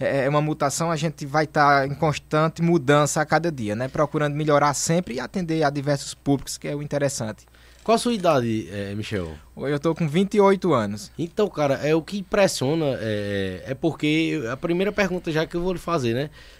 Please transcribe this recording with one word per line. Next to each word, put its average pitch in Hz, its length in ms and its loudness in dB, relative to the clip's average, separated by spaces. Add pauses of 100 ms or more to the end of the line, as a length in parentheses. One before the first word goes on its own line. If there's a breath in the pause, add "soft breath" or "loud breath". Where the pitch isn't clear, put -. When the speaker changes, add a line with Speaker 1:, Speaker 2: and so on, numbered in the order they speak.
Speaker 1:
é, 135 240 0
é 135 40 2
uma 151 200 2
mutação, 151 420 -2
a 165 60 0
gente 151 300 -4
vai 151 200 0
tá 143 400 4
em 139 80 -6
constante 156 680 0
mudança 151 580 4
a 151 60 0
cada 160 260 0
dia, 107 240 -4
né, 127 100 -4
procurando 147 480 -2
melhorar 147 380 4
sempre 185 440 -2
e 247 40 -4
atender 165 420 -2
a 143 60 4
diversos 143 460 -2
públicos, - 420 -2
que - 100 -12
é 147 80 -6
o 147 80 -8
interessante. 147 600 -4 (400 soft breath)
Speaker 2:
Qual 220 100 4
a 226 40 2
sua 240 160 0
idade, 120 560 2
é, 101 240 -6
Michel? 98 380 -6 (240)
Speaker 1:
Eu 143 220 -4
tô 165 160 0
com 165 120 -2
vinte 185 280 0
e 208 60 4
oito 196 340 4
anos. 104 440 -2
Speaker 2:
Então, 170 300 -2
cara, 143 280 0
é 151 180 0
o 160 80 2
que 202 160 -8
impressiona, 165 680 2 (160)
é, 101 680 -4
é 131 80 -6
porque 156 760 0
a 131 80 -6
primeira 175 340 0
pergunta 180 400 -2
já 156 140 0
que - 80 -12
eu 175 80 -2
vou 185 100 -2
lhe 170 60 -4
fazer, 123 360 -2
né? 143 140 -2 (320 soft breath)